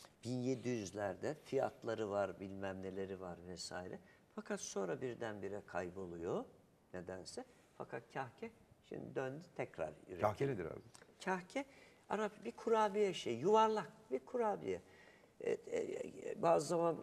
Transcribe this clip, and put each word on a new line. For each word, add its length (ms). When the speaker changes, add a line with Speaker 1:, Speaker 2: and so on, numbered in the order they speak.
Speaker 1:
bin 160
yedi 300
yüzlerde 680
fiyatları 640
var, 300
bilmem 440
neleri 380
var 160
vesaire. 520
Fakat 260
sonra 400
birdenbire 680
kayboluyor 800
nedense. 520
Fakat 260
kahke 380
şimdi 260
döndü, 300
tekrar 380
üretim. 140
Speaker 2:
Kahke 260
nedir 180
abi? 140
Speaker 1:
Kahke, 400
Arap 360
bir 60
kurabiye 640
şey, 240
yuvarlak 540
bir 80
kurabiye. 600
E, 100
e, 260
e, 120
bazı 260
zaman 360